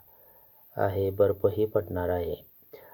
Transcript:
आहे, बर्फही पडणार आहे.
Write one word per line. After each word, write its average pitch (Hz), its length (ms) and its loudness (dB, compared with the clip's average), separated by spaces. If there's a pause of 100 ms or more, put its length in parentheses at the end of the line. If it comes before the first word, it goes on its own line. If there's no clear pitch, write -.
(760)
आहे, 98 340 0
बर्फही 98 560 2
पडणार 90 440 -2
आहे. 87 400 -4 (440)